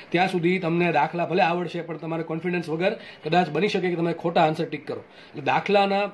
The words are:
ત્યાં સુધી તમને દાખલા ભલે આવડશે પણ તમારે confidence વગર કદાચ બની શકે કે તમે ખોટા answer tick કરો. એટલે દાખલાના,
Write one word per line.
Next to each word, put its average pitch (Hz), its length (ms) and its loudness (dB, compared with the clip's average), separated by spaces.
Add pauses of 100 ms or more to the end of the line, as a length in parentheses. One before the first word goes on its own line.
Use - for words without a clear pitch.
(100)
ત્યાં 180 180 2
સુધી 180 300 2
તમને 170 340 2
દાખલા 160 340 0
ભલે 175 160 2
આવડશે 170 400 0
પણ 160 140 -8
તમારે 165 260 -4
confidence 165 460 -4
વગર 180 280 0 (280)
કદાચ 160 260 2
બની 170 180 0
શકે 180 220 0
કે 175 60 -2
તમે 170 160 0
ખોટા 170 300 2
answer 156 220 2
tick 147 220 -10
કરો. 110 140 -8
એટલે - 420 -16
દાખલાના, 196 720 2